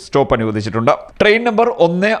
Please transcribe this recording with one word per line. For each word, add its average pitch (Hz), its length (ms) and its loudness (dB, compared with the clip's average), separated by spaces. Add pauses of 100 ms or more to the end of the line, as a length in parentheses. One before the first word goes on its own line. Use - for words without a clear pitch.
സ്റ്റോപ്പ് - 340 0
അനുവദിച്ചിട്ടുണ്ട്. 110 560 -2 (280)
ട്രെയിൻ 214 280 2
നമ്പർ 226 200 2 (180)
ഒന്ന് 180 240 -2 (100)